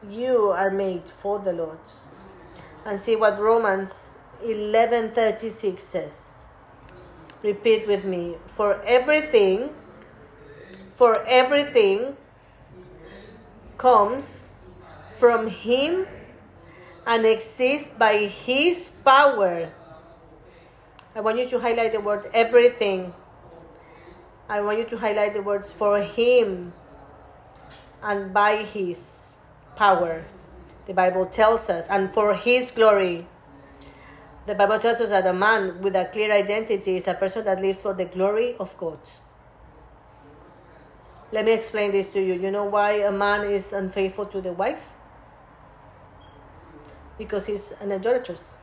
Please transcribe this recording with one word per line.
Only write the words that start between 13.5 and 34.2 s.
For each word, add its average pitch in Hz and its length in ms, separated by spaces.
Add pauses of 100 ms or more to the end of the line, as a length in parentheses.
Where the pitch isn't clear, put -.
comes 247 760 (680)
from 226 300
him 277 600 (1000)
and 226 200
exists 254 720
by 208 280
his 269 680 (120)
power." 214 680 (1400)
I 220 60
want 220 180
you 247 120
to 247 100
highlight 226 320
the 220 80
word 202 340
everything. 226 800 (1300)
I 208 140
want 208 180
you 226 60
to 226 120
highlight 208 360
the 208 80
words 202 280
"for 208 300
him" 202 720 (1300)
and 196 320
"by 208 300
his - 720 (400)
power." 170 500 (640)
The 190 80
Bible 185 320
tells 220 420
us, 165 180
"and 190 240
for 208 220
his 247 380
glory." 196 560 (1200)